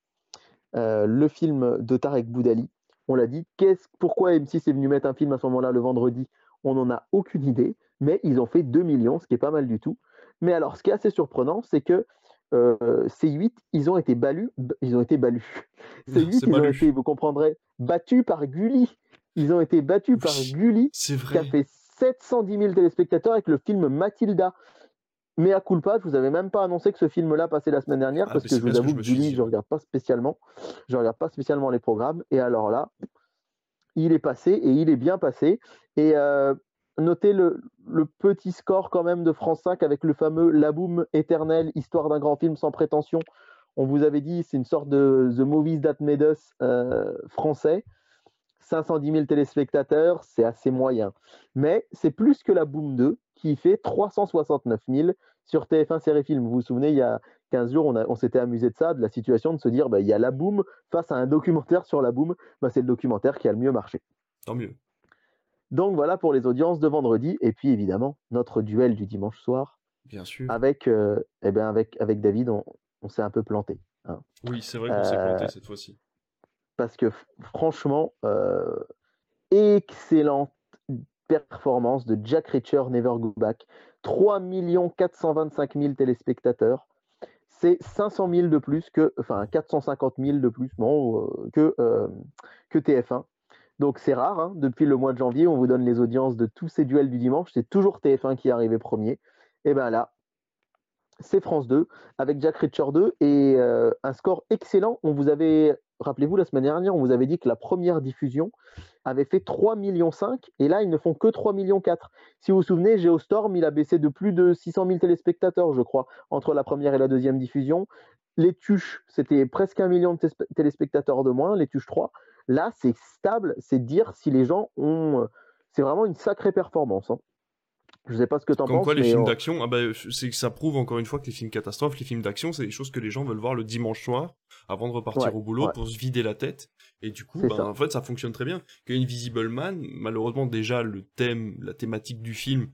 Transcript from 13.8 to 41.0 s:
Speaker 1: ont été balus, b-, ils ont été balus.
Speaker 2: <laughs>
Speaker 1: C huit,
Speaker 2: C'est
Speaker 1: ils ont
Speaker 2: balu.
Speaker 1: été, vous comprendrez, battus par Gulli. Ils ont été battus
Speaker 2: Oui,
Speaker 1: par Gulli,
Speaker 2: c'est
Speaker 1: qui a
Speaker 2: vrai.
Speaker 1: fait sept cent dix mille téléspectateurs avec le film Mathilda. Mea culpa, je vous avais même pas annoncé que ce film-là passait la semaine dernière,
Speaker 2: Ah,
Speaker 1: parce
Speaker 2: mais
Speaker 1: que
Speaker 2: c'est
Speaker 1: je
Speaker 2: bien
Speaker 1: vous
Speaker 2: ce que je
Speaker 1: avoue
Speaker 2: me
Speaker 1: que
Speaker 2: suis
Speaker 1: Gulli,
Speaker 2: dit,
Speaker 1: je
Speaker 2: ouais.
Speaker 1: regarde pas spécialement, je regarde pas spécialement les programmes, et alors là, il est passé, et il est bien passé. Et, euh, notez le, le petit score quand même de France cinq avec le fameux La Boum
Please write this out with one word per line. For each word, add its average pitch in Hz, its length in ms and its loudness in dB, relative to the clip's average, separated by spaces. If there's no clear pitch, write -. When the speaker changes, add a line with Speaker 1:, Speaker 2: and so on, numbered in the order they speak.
Speaker 1:
ont 185 80 2
été 147 160 2
balus, 139 440 -2
b-, 127 240 -6
ils 123 160 0
ont 123 40 4
été 120 140 2
balus. 120 540 -2
Speaker 2:
<laughs> - 0 -
Speaker 1:
C 131 120 0
huit, 165 140 2
Speaker 2:
C'est 247 140 2
Speaker 1:
ils 226 60 6
ont 139 60 4
Speaker 2:
balu. 143 160 4
Speaker 1:
été, 151 160 4
vous 131 100 0
comprendrez, 151 560 0
battus 170 460 2
par 156 200 -2
Gulli. 226 480 0
Ils 151 160 2
ont 175 80 4
été 302 200 2
battus 196 340 2
Speaker 2:
Oui, - 60 0
Speaker 1:
par 156 120 -2
Gulli, 226 380 2
Speaker 2:
c'est - 240 -6
Speaker 1:
qui 131 220 -2
a 160 60 0
Speaker 2:
vrai. 139 60 -10
Speaker 1:
fait 143 160 2
sept 254 260 0
cent 240 200 0
dix 202 140 -4
mille 202 180 0
téléspectateurs 175 560 2
avec 220 160 0
le 151 100 4
film 190 300 0
Mathilda. 185 680 0
Mea 190 240 4
culpa, 196 380 0
je 190 40 -10
vous 151 120 -2
avais 131 140 2
même 180 220 -2
pas 202 140 0
annoncé 180 260 0
que - 80 -4
ce 170 80 4
film-là 165 400 0
passait 156 240 -2
la 143 80 2
semaine 135 220 -2
dernière, 139 280 -2
Speaker 2:
Ah, - 40 -6
Speaker 1:
parce 139 100 -2
Speaker 2:
mais 123 60 -10
Speaker 1:
que 139 60 2
Speaker 2:
c'est 120 40 2
Speaker 1:
je 113 60 -2
Speaker 2:
bien 123 80 0
Speaker 1:
vous - 20 2
Speaker 2:
ce 120 60 2
que - 20 0
je 139 60 0
Speaker 1:
avoue 147 80 -2
Speaker 2:
me - 20 -8
Speaker 1:
que 107 60 -8
Speaker 2:
suis 123 100 0
Speaker 1:
Gulli, 147 140 0
Speaker 2:
dit, 135 60 -4
Speaker 1:
je 123 60 0
Speaker 2:
ouais. 117 40 0
Speaker 1:
regarde 113 200 -2
pas 151 140 -6
spécialement, 131 580 -4
je 127 80 -2
regarde 117 200 -2
pas 160 120 -6
spécialement 139 400 -4
les 117 100 -2
programmes, 120 500 -4
et 135 120 2
alors 117 280 0
là, 120 200 -2
il 160 160 2
est 160 80 4
passé, 147 320 -2
et 196 180 2
il 151 200 4
est 147 80 4
bien 156 200 0
passé. 160 440 0
Et, 151 200 4
euh, 143 380 2
notez 170 360 2
le, 180 280 2
le - 180 0
petit - 480 0
score 190 360 -2
quand 175 140 0
même 175 200 -2
de 165 100 4
France 160 300 -4
cinq 180 200 -2
avec 147 200 0
le 156 100 2
fameux 160 380 2
La 151 200 4
Boum 170 400 -2